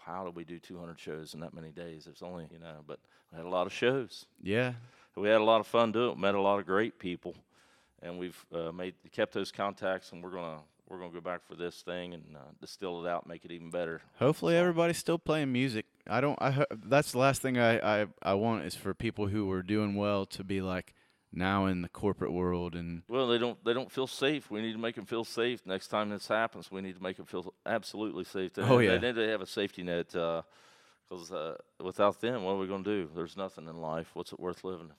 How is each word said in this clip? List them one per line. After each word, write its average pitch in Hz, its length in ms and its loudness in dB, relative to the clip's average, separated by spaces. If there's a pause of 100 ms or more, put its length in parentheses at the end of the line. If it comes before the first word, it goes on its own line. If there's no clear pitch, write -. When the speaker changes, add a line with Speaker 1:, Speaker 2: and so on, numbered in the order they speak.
Speaker 1:
How 90 180 -8
do 90 60 -8
we 85 140 -10
do 82 160 -14
two 90 180 -14
hundred 85 220 -12
shows 78 340 -10
in 78 60 -12
that 80 160 -12
many 80 160 -14
days?" 80 340 -14
It's 78 160 -20
only, 87 300 -10
you 85 80 -20
know, 78 260 -16
but 73 140 -12 (320)
we 80 60 -16
had 85 100 -10
a - 20 -6
lot 90 160 2
of 98 80 -6
shows. 123 540 0 (160)
Speaker 2:
Yeah. 120 300 2 (420)
Speaker 1:
We 101 140 2
had 110 120 8
a - 20 4
lot 113 180 8
of 104 40 -2
fun 117 260 4
doing 113 200 2
it. 64 80 -6
Met 98 160 4
a 101 60 2
lot 101 180 6
of 95 80 -6
great 101 320 2
people, 87 360 -6 (640)
and 87 180 -10
we've, 90 340 -8
uh, 82 180 -2
made, 90 220 -6 (180)
kept - 220 0
those 98 180 -2
contacts, 95 600 -2
and 85 100 -12
we're 90 80 -10
gonna, 82 280 -8 (280)
we're 92 120 -12
gonna 90 120 -10
go 85 80 -10
back 87 260 -6
for - 100 -16
this 85 260 -6
thing 90 320 -8
and, 80 100 -14 (140)
uh, - 20 -16 (220)
distill 87 440 -8
it 87 40 -2
out, 85 180 -2
make 82 160 -14
it 87 80 -14
even 85 180 -12
better. 82 320 -4 (180)
Speaker 2:
Hopefully 160 340 4
Speaker 1:
So 170 60 6
Speaker 2:
everybody's 170 380 2
still 170 220 0
playing 151 320 0
music. 123 340 0 (220)
I 113 140 2
don't, 143 200 2
I 135 100 2
ho-, 139 200 2
that's 113 400 2
the 123 60 -2
last 131 240 4
thing 131 160 2
I, 113 460 6
I, 101 40 -4 (160)
I 95 120 4
want 107 280 2
is 82 120 -6
for 98 180 -4
people 104 340 -2
who 101 200 0
were 92 160 0
doing 104 320 2
well 101 320 2
to - 160 -8
be, 98 180 -2
like, 92 320 -2 (400)
now 95 320 4
in 92 160 2
the 87 80 -6
corporate - 420 0
world 87 440 0
and 85 340 -6
Speaker 1:
Well, 127 180 2
they 120 120 4
don't, 120 260 -2
they 117 80 4
don't 123 180 -4
feel 131 160 -2
safe. 139 420 -2
We 104 120 -4
need 113 120 -2
to 107 60 -8
make 117 180 -4
'em 104 80 -10
feel 113 200 -2
safe. 117 400 -2
Next 95 240 -4
time 107 200 0
this 104 200 -8
happens, 110 420 0
we 95 100 -6
need 92 140 -8
to 92 80 -16
make 92 160 -6
'em 92 60 -14
feel 90 280 -6 (120)
absolutely 101 580 -2
safe. 92 300 -6
They, 101 100 -4
Speaker 2:
Oh, 123 140 8
Speaker 1:
they 120 100 8
Speaker 2:
yeah. 95 120 6
Speaker 1:
need 120 160 0
to 113 120 2
have 107 140 0
a 92 40 -10
safety 101 380 -4
net, 87 320 -2
uh, 85 260 0 (680)
'cause, 87 220 -12
uh, 80 260 -6 (240)
without 95 400 4
them, 117 220 0
what 92 100 2
are 98 40 0
we 95 100 -2
gonna 95 160 -4
do? 98 300 -2
There's 85 240 -6
nothing 95 300 -8
in 80 100 -12
life. 82 380 -4
What's 87 160 -8
it - 80 -12
worth 87 240 -6
living 85 360 -8